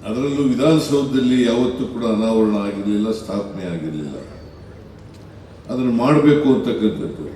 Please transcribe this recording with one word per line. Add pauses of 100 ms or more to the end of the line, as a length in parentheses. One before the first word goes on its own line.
ಅದರಲ್ಲೂ (100)
ವಿಧಾನಸೌಧದಲ್ಲಿ (120)
ಯಾವತ್ತೂ (100)
ಕೂಡ (120)
ಅನಾವರಣ (100)
ಆಗಿರಲಿಲ್ಲ, (120)
ಸ್ಥಾಪನೆ (100)
ಆಗಿರಲಿಲ್ಲ. (1500)
ಅದನ್ನು
ಮಾಡಬೇಕು
ಅಂತಕ್ಕಂಥದ್ದು